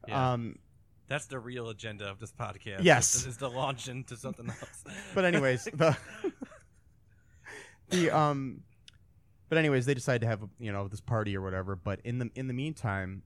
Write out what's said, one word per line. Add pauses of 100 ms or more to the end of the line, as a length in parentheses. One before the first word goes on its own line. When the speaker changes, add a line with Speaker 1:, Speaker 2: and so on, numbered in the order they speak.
Speaker 1:
Yeah.
Speaker 2:
Um, (480)
Speaker 1:
That's
the
real
agenda
of
this
podcast.
Speaker 2:
Yes.
Speaker 1:
Is,
is
to
launch
into
something
else. (140)
<laughs>
Speaker 2:
But
anyways,
the, (1040)
<laughs>
the,
um, (840)
but
anyways,
they
decide
to
have, (160)
you
know,
this
party
or
whatever.
But
in
the,
in
the
meantime